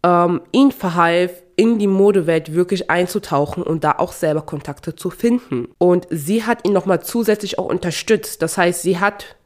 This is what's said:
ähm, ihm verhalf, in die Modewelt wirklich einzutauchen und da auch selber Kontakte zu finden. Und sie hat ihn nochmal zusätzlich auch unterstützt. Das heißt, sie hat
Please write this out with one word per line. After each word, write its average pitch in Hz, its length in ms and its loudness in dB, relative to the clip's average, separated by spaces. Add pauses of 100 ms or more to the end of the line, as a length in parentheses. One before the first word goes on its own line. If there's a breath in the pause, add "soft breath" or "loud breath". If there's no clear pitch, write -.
ähm, 175 400 2 (100)
ihm 277 180 6
verhalf, 175 720 0 (140)
in 226 220 4
die 202 80 0
Modewelt 180 680 2
wirklich 180 360 -2
einzutauchen 170 720 -2
und 160 200 -4
da 151 100 0
auch - 200 -2
selber 156 300 -2
Kontakte 147 520 -10
zu - 140 -8
finden. 226 600 -2 (100)
Und 180 320 2
sie 170 340 -2
hat 233 220 -2
ihn 202 80 2
nochmal 180 280 0
zusätzlich 214 560 -2
auch 185 80 -4
unterstützt. - 760 -2
Das 165 160 -4
heißt, 175 240 2
sie 175 160 0
hat 202 480 -4